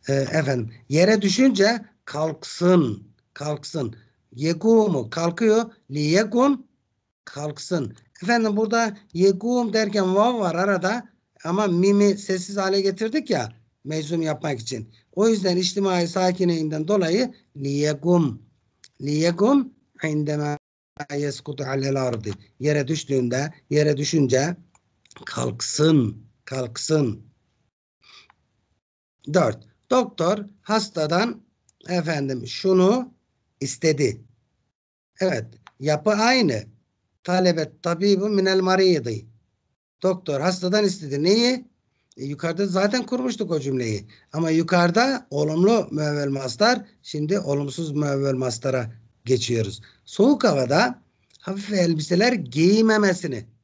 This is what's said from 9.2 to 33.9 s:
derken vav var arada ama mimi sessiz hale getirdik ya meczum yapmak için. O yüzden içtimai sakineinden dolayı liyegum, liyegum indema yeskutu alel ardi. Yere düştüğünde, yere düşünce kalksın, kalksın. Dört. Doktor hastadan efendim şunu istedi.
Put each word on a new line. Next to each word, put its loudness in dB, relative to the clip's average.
derken 0
vav 2
var -2
arada -2
ama 0
mimi 2
sessiz -6
hale 0
getirdik -4
ya -2
meczum -4
yapmak -4
için. -10
O 0
yüzden 2
içtimai 0
sakineinden 0
dolayı 0
liyegum, 0
liyegum 2
indema -2
yeskutu -6
alel -2
ardi. -4
Yere 0
düştüğünde, -2
yere 2
düşünce 2
kalksın, 0
kalksın. -4
Dört. 0
Doktor 0
hastadan -2
efendim -4
şunu 2
istedi. -2